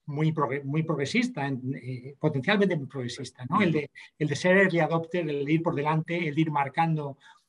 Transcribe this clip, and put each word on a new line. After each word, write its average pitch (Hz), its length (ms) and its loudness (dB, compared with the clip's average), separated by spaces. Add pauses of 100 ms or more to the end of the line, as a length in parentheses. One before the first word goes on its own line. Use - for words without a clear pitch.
muy 151 260 0
progre-, 143 320 -2
muy 147 200 -2
progresista, 156 640 -2
en, 131 280 -4
eh, 127 440 -12
potencialmente 175 560 2
muy 143 100 -4
progresista, 127 640 -10
¿no? 185 120 0
El 175 100 4
de, 147 180 -2 (300)
el 151 80 0
de 143 80 -2
ser 185 200 4
early 185 240 6
adopter, 165 480 0
el 143 180 -2
de 147 60 -2
ir 165 120 4
por 165 120 0
delante, 160 520 0
el 139 80 -4
de 160 60 2
ir 160 100 2
marcando 147 640 0 (320)